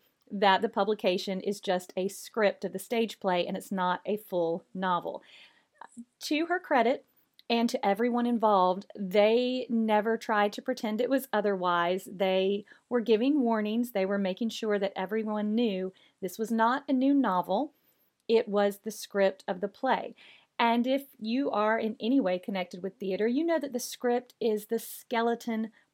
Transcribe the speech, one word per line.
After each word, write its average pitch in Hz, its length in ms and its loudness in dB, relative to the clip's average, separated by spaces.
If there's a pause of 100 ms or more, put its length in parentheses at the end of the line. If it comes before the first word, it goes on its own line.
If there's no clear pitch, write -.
(300)
that 190 320 4
the 220 80 0
publication 196 720 0
is 202 180 -4
just 180 380 -2
a 185 100 -2
script - 560 -2
of 175 100 -6
the 185 60 -8
stage 226 400 -4
play 180 280 0
and 196 100 -6
it's - 140 -10
not 180 340 0
a 208 120 -2
full 175 460 -2 (120)
novel. 185 480 -2 (1000)
To 302 200 0
her 349 140 -2
credit, 262 460 0 (440)
and 233 200 2
to - 140 -4
everyone 233 440 0
involved, 202 580 2 (100)
they 220 760 2
never 220 480 2
tried 208 360 0
to 233 80 -10
pretend 220 400 -4
it - 80 0
was 269 240 0
otherwise. 185 800 0
They 190 520 0 (220)
were 240 140 0
giving 233 400 4
warnings. 226 500 0
They 190 140 0
were 202 140 0
making 196 300 -2
sure 214 280 -2
that 196 180 -2
everyone 214 600 -2
knew 190 360 0 (300)
this 185 160 -8
was 220 140 -4
not 233 360 2
a 294 60 0
new 269 220 4
novel. 214 580 0 (540)
It 226 200 4
was 202 320 0
the 220 120 -10
script 196 560 0
of 185 140 -4
the 202 60 -4
play. - 460 -2 (460)
And 233 260 2
if 277 200 0 (140)
you 240 300 -2
are 214 300 2
in 226 200 -4
any 254 220 2
way 180 160 0
connected 180 460 -6
with 190 160 -8
theater, 190 280 0
you 254 160 0
know 339 140 2
that 277 160 -6
the 240 60 -2
script 247 600 -4
is 214 280 -2
the 233 100 -2
skeleton 226 920 -4 (220)